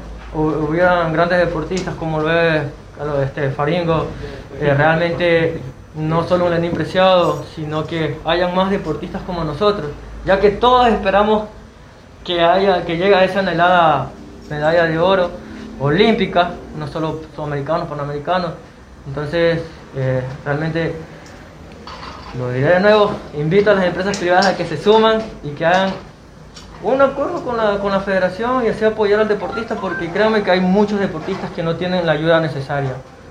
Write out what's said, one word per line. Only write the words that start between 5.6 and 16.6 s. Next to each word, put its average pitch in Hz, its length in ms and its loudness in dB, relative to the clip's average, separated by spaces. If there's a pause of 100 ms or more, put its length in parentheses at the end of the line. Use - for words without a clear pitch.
no 156 320 -2
solo 175 200 2
un 175 60 0
Lenín 170 200 0
Preciado, 165 720 2 (100)
sino 156 320 -4
que 156 380 -4
hayan 180 320 0
más 190 140 2
deportistas 165 520 -4
como 170 220 -6
nosotros, 151 460 -2 (340)
ya 196 160 2
que 202 100 4
todos 247 380 4
esperamos 208 560 2 (800)
que 175 180 -2
haya, 180 440 4
que 170 100 -2
llegue 190 180 4
a 185 100 4
esa 190 160 -2
anhelada 170 680 4 (420)
medalla 156 360 2
de 160 140 0
oro 180 320 2 (500)
olímpica, 180 720 2 (260)